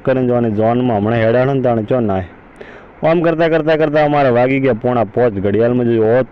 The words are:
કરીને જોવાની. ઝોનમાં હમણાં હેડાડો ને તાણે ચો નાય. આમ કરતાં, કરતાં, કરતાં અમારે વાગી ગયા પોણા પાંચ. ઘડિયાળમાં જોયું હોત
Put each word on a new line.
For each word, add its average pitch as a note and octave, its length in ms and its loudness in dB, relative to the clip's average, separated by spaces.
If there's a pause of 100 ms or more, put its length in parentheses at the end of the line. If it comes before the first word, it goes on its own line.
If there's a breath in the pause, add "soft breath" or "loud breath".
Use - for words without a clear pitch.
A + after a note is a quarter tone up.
કરીને B2+ 220 0
જોવાની. A#2+ 240 0
ઝોનમાં A#2 460 0
હમણાં A2 220 0
હેડાડો B2 340 2
ને C3+ 80 -2
તાણે A#2 220 0
ચો B2+ 160 -2
નાય. G2 240 -2 (800 loud breath)
આમ E3 180 2
કરતાં, E3 280 0
કરતાં, D#3+ 280 0
કરતાં D3+ 280 0
અમારે C#3+ 240 2
વાગી B2+ 300 2
ગયા C3+ 140 2
પોણા A#2+ 300 -2
પાંચ. A#2 300 0
ઘડિયાળમાં A2 520 0
જોયું A#2 320 2
હોત C3 140 -2